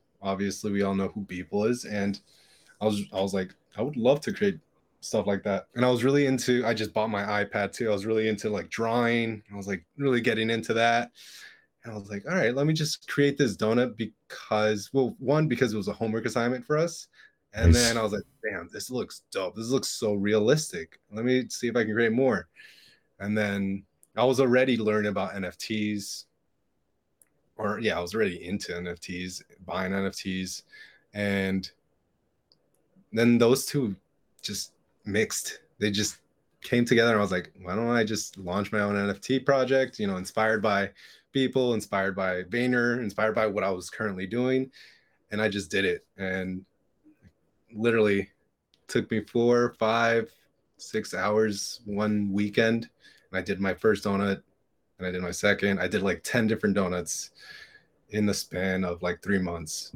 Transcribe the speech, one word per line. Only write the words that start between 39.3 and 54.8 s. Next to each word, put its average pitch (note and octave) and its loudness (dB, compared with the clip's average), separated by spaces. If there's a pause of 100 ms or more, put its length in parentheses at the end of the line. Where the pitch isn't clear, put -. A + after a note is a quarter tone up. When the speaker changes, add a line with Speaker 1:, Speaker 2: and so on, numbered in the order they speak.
Speaker 1:
project?" C3 2
You G#2+ -2
know, F#2+ -2
inspired A2 0
by G2+ 2 (400)
people, B2+ 2
inspired G2 -2
by F#2 -2
Vayner, A#2+ 0
inspired G#2+ -2
by A2 2
what G2 0
I G2 0
was F2+ -6
currently G2 -6
doing. B2+ 0 (640)
And G#2+ -2
I A2 2
just G2 -4
did G2 0
it. F2+ -2 (120)
And F#2 -6 (1080)
literally G#2+ 2 (560)
took - -2
me A2 0
four, A#2+ 2
five, A2+ 2 (460)
six - -8
hours G#2 0
one G#2 0
weekend. A2+ 0 (420)
And F#2 -4
I F2+ -4
did F#2 -4
my F#2+ 0
first G#2 2
donut, G2 0 (560)